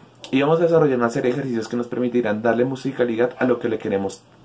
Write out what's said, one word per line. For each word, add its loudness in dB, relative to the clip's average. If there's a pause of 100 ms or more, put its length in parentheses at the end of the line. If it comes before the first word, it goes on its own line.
(320)
Y 4
vamos 4
a 2
desarrollar 4
una 2
serie 0
de -2
ejercicios -4
que -4
nos -4
permitirán -2
darle 2
musicalidad -2
a 0
lo 2
que -2
le -2
queremos -4 (220)